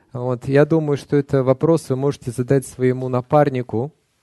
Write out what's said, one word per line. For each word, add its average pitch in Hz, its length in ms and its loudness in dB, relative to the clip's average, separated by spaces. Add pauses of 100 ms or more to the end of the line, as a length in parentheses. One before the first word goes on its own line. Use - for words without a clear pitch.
(140)
Вот, 123 340 -6
я 139 180 4
думаю, 151 320 0
что - 200 -2
это 139 260 0
вопрос 156 460 2
вы 131 80 -2
можете 135 340 -4
задать 127 340 0
своему 127 440 -2
напарнику 127 840 0 (300)